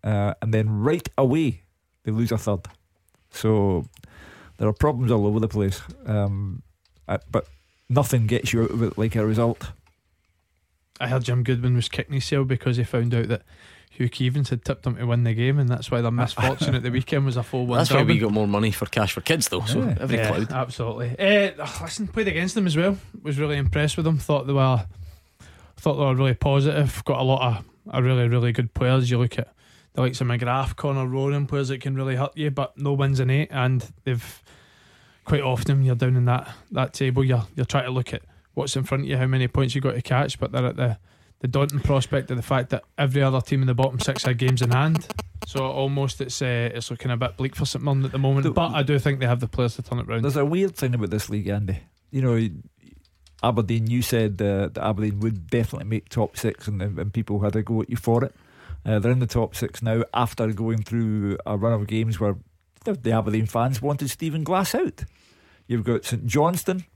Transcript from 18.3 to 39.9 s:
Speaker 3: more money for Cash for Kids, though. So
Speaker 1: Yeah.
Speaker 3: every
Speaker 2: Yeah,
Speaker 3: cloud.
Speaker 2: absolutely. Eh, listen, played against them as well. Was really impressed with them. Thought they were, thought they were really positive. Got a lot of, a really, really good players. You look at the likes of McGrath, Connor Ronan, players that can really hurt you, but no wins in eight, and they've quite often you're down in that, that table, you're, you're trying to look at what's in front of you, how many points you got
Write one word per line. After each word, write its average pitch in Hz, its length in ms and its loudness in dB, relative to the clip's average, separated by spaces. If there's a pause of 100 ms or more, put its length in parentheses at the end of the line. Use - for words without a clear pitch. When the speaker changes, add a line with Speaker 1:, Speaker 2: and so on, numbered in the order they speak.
Speaker 3:
more 107 140 2
money 104 240 2
for 101 160 -4
Cash 104 260 0
for - 80 -6
Kids, 160 280 0
though. - 160 -2
So 123 140 0
Speaker 1:
Yeah. 247 200 0
Speaker 3:
every 123 180 0
Speaker 2:
Yeah, 110 140 2
Speaker 3:
cloud. 113 200 0
Speaker 2:
absolutely. 123 680 -4
Eh, 202 320 4 (300)
listen, 180 260 -6
played 214 200 -2
against 180 280 -2
them 202 120 2
as 151 100 2
well. 190 200 2 (260)
Was 143 160 -2
really 147 180 0
impressed 147 400 2
with 165 80 0
them. 160 120 2
Thought 135 300 0
they 143 60 0
were, 131 320 4 (920)
thought 156 180 0
they 147 80 0
were 135 120 2
really 131 200 2
positive. 143 680 2
Got 131 140 0
a 131 40 0
lot 127 360 2
of, 87 60 -16 (260)
a 127 120 0
really, 123 240 4
really 120 240 2
good 117 220 -2
players. 127 360 2
You 123 100 2
look 117 200 0
at - 140 -8 (400)
the - 80 -2
likes 127 200 0
of 127 60 0
McGrath, 123 480 -2
Connor 135 320 -2
Ronan, 139 400 0
players 139 220 -2
that 131 120 -6
can 135 140 -4
really 135 200 -2
hurt 139 220 -2
you, 151 140 -2
but 139 260 -4
no 139 160 0
wins 135 260 2
in 127 100 2
eight, 143 220 2
and 127 320 0 (200)
they've - 400 -6 (840)
quite 147 160 2
often 131 420 2
you're 127 120 4
down 127 200 2
in 123 100 4
that, 123 240 0 (220)
that 131 220 -2
table, 131 300 0
you're, 123 220 2 (100)
you're 131 100 0
trying 131 200 -2
to 127 60 -4
look 127 220 -2
at 117 80 -8 (320)
what's 139 220 -4
in 135 80 -2
front 135 200 -2
of 131 60 -6
you, 139 80 0
how 127 100 2
many 131 200 2
points 127 280 0
you 139 60 0
got 135 140 0